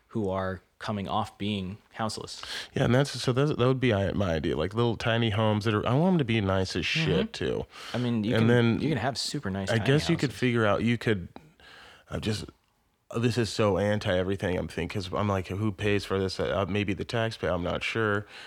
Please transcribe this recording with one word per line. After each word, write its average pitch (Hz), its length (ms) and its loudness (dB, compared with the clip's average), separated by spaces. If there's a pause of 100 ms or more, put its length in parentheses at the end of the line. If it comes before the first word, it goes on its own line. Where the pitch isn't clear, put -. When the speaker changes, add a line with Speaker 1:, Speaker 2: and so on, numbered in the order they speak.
Speaker 1:
who 104 200 -2
are 95 320 -4 (160)
coming 101 300 -4
off 101 320 -2
being 101 380 -4 (160)
houseless. - 460 -6 (360)
Speaker 2:
Yeah, 135 80 2
and 120 100 4
that's, 139 160 4 (100)
so 131 140 0
that's, 143 160 2
that 123 180 2
would 131 120 2
be 123 120 2
I, 98 200 2
my 92 200 0
idea, 78 240 0
like, 92 200 -2
little 117 200 2
tiny 117 360 0
homes 107 340 2
that 113 80 2
are, 104 140 2
I 120 80 2
want 180 180 4
'em 175 60 4
to 139 40 2
be 113 160 0
nice 95 360 0
as 85 100 -2
shit, 95 480 0
Speaker 1:
Mm-hmm. 90 120 -4
Speaker 2:
too. 57 200 -2 (280)
Speaker 1:
I - 40 -2
mean, 120 260 0
you 110 120 2
Speaker 2:
And 110 60 4
Speaker 1:
can, 113 60 6
Speaker 2:
then 117 320 6
Speaker 1:
you 127 100 0
can 139 100 0
have 131 180 -4
super - 320 -6
nice 98 220 -2
Speaker 2:
I 113 60 4
Speaker 1:
tiny 107 100 0
Speaker 2:
guess 147 200 4
you 165 100 2
could 139 120 0
Speaker 1:
houses. - 100 -12
Speaker 2:
figure 120 280 2
out, 101 160 2
you 117 160 2
could, 98 280 0 (840)
I'm - 100 -6
just, 110 240 -4 (720)
this 117 220 2
is 110 100 0
so 104 300 2
anti 104 360 0
everything 92 420 0
I'm 82 100 -4
thinking, 87 340 -4
'cause 92 120 -8
I'm 104 140 0
like, 95 200 0
who 104 240 -2
pays 101 340 0
for 98 140 -2
this? 95 200 -2
Uh, 95 300 0
maybe 101 240 -2
the 90 120 -6
taxpayer, 113 460 -2
I'm 87 120 -2
not 85 200 -4
sure. 104 440 0 (200)